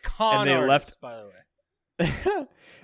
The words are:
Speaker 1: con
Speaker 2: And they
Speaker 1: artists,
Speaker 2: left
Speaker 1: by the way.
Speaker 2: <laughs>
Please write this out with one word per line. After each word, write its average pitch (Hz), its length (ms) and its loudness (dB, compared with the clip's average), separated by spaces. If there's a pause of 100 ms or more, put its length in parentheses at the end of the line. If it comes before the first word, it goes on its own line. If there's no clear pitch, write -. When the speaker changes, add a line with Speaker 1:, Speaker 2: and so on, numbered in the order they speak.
Speaker 1:
con 214 380 2
Speaker 2:
And 139 80 2
they 135 40 4
Speaker 1:
artists, 135 160 2
Speaker 2:
left - 320 2
Speaker 1:
by 120 140 -14
the 107 120 -16
way. - 1200 -6
Speaker 2:
<laughs> - 60 -20 (260)